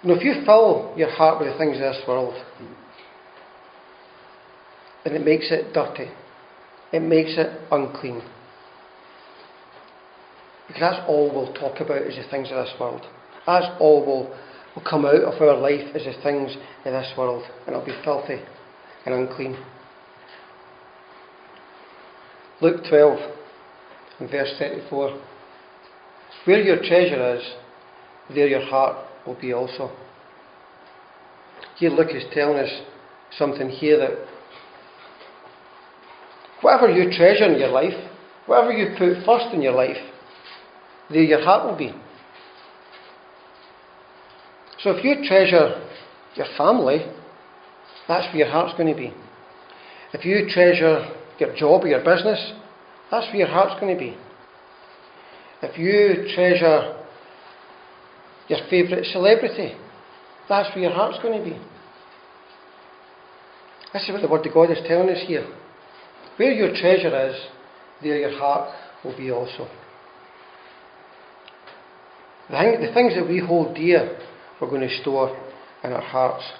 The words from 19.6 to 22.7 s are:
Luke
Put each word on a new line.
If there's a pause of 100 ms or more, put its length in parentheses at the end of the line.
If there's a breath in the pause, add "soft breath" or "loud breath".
Luke